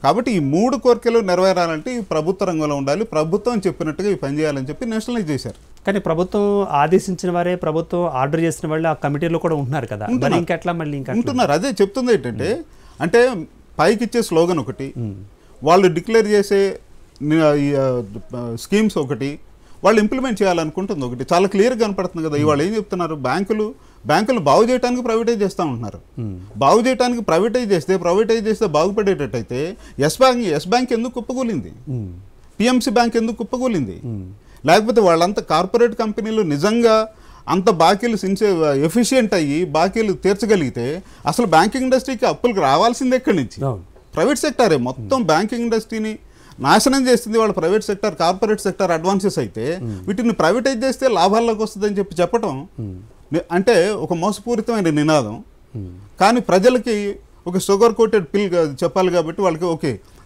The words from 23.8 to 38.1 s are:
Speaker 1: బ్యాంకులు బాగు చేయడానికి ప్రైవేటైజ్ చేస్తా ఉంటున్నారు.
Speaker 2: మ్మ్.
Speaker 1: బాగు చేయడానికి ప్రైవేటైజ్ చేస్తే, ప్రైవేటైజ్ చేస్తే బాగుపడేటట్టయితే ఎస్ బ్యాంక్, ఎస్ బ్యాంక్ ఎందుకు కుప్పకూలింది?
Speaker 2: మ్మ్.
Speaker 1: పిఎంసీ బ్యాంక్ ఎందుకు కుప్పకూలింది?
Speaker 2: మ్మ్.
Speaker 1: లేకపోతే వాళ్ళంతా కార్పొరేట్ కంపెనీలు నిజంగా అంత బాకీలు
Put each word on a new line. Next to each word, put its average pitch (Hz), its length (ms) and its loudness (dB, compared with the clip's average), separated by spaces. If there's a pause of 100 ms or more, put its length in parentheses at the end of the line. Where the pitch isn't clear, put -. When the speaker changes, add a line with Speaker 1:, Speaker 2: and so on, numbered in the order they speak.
Speaker 1:
బ్యాంకులు 208 320 2
బాగు 175 300 4
చేయడానికి 247 320 0
ప్రైవేటైజ్ 226 420 -2
చేస్తా 185 200 -2
ఉంటున్నారు. 113 360 -6 (200)
Speaker 2:
మ్మ్. 101 200 -8 (180)
Speaker 1:
బాగు 180 300 4
చేయడానికి 247 340 0
ప్రైవేటైజ్ 208 500 0
చేస్తే, 190 260 2
ప్రైవేటైజ్ 202 500 2
చేస్తే 214 180 0
బాగుపడేటట్టయితే 156 1120 -2 (220)
ఎస్ - 200 0
బ్యాంక్, 247 280 4
ఎస్ 160 200 -2
బ్యాంక్ 247 260 0
ఎందుకు 240 200 -2
కుప్పకూలింది? 226 600 -6 (160)
Speaker 2:
మ్మ్. 107 240 -8 (460)
Speaker 1:
పిఎంసీ 247 320 2
బ్యాంక్ 233 260 2
ఎందుకు 226 200 -2
కుప్పకూలింది? 214 680 -4
Speaker 2:
మ్మ్. 98 260 -10 (340)
Speaker 1:
లేకపోతే 214 360 4
వాళ్ళంతా 180 400 2
కార్పొరేట్ 214 540 0
కంపెనీలు 220 460 -4
నిజంగా 220 640 2 (420)
అంత 185 200 2
బాకీలు 202 480 2